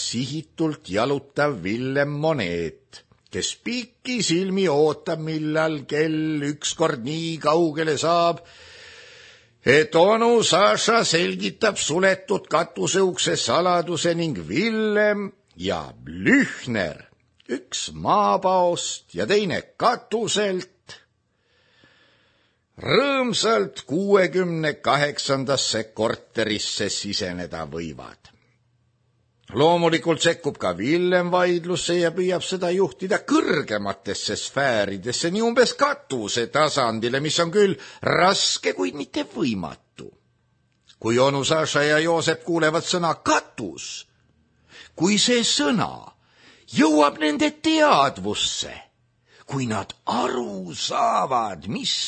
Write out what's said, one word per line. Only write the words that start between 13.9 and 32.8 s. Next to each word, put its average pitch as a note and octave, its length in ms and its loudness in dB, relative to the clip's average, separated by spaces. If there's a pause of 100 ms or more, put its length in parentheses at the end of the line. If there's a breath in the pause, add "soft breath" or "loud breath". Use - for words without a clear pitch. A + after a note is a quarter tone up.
ning E3 240 -2 (100)
Villem G#3 840 0 (240)
ja F2 340 -4
Blüchner, F#2 1120 -2 (460)
üks - 440 -8
maapaost F#3 1200 0
ja F2+ 120 -2
teine E3+ 360 0 (140)
katuselt, G3+ 920 -2 (2000 soft breath)
rõõmsalt A3+ 1080 0
kuuekümne E3+ 960 2
kaheksandasse C3+ 1120 0
korterisse G#2+ 960 -2
siseneda F2+ 760 -6
võivad. C#2+ 640 -12 (1200)
Loomulikult E3 640 4
sekkub E3 380 -2
ka F#2+ 160 0
Villem F3 560 0
vaidlusse F3 720 0
ja E3+ 100 2
püüab F3+ 320 -2
seda F3+ 320 -2
juhtida F#3 480 0